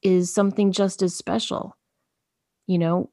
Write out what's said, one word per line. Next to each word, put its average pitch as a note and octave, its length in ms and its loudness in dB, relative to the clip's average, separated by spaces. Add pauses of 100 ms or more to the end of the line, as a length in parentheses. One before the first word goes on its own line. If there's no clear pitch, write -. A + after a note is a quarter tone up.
is F3+ 320 2
something G3+ 400 2
just G3 300 -2
as F3+ 120 0
special. - 640 -6 (880)
You F#3 120 0
know, E3+ 340 0